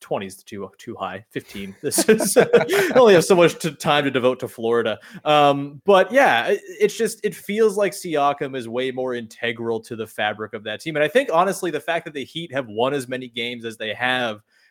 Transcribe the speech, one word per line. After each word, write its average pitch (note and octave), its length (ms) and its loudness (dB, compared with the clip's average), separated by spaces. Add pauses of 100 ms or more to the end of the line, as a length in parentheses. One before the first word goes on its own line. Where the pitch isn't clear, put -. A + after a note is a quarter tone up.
twenty A#2 240 -8
is F#2+ 180 -14
too, G2 360 -14
too A2+ 180 -14
high. F#2+ 320 -10
Fifteen. G2 500 -12
<laughs> - 40 -20
This - 260 -2
is, G#3+ 280 2
<laughs> - 20 4
I C#4 580 4
only A#3+ 160 8
have E3 140 6
so G3 100 6
much E3+ 220 4
to, E3 120 -6
time D3 340 0
to C#3 60 -2
devote B2+ 300 0
to A#2+ 80 -6
Florida. A2+ 500 -2 (280)
Um, C#3+ 580 2
but G3 260 4
yeah, E3+ 360 4
it, G3+ 160 -2 (180)
it's G3+ 160 0
just, A3 260 -4
it G#3 120 -4
feels G#3 420 0
like G3+ 160 0
Siakam C#3+ 640 -2
is A#2+ 100 -8
way B2 260 -4
more B2+ 220 -6
integral A#2 680 -6
to A#2 140 -14
the A2 120 -10
fabric G#2+ 480 -6
of G#2+ 100 -12
that G#2+ 160 -10
team. D#3+ 160 -8
And D3 80 2
I D3+ 40 4
think, C4 220 2
honestly, F3+ 400 0
the D3+ 100 -4
fact E3 260 -4
that D#3 80 -14
the C3+ 100 -6
Heat E3 260 -12
have B2+ 160 -4
won A2+ 280 0
as B2+ 140 -4
many B2+ 200 -8
games A#2+ 380 -8
as A2 100 -10
they G#2+ 160 -6
have A#2+ 480 -2 (300)